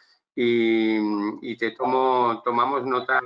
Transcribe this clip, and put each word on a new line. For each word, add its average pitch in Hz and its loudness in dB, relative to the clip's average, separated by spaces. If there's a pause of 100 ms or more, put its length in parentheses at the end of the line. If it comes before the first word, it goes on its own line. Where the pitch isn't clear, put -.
(340)
Y, 113 2 (420)
y 110 -10
te 113 -4
tomo, 127 0
tomamos 123 0
nota 127 0